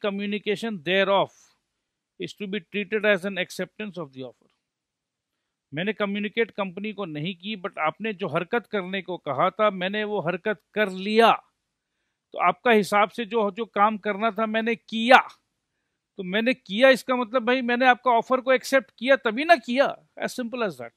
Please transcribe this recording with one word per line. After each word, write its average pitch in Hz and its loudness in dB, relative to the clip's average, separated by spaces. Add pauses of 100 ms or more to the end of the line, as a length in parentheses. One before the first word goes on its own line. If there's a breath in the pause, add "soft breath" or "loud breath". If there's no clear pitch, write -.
communication 202 -4
thereof, 185 2 (920)
is 170 -8
to 208 -10
be 196 -6
treated 202 -4
as 202 4
an 202 -6
acceptance 180 -8
of 151 -10
the 127 -14
offer। - -18 (1200)
मैंने 185 -2
कम्युनिकेट 208 -2
कंपनी 202 -8
को 196 -8
नहीं 160 -6
की, 196 -10
but 185 -10
आपने 196 -4
जो 180 -6
हरकत 170 -4
करने 190 -6
को 170 -8
कहा 147 0
था, 214 2
मैंने 196 -4
वो 208 -4
हरकत 180 -4 (120)
कर 214 2
लिया। 202 4 (1000)
तो - -10
आपका 180 2
हिसाब 208 4
से 240 -8
जो, 208 -2
जो 208 -8
काम 208 2
करना 214 -2
था 220 -4
मैंने 220 -2
किया। 226 4 (880)
तो 196 -8
मैंने 220 0
किया, 233 2
इसका 254 0
मतलब 240 -4
भाई 247 0
मैंने 240 0
आपका 247 4
ऑफर 240 2
को 247 0
एक्सेप्ट 262 0
किया 262 4
तभी 247 -2
ना 339 6
किया। 247 0 (220)
As - -8
simple 240 -6
as 156 -8
that। 120 -14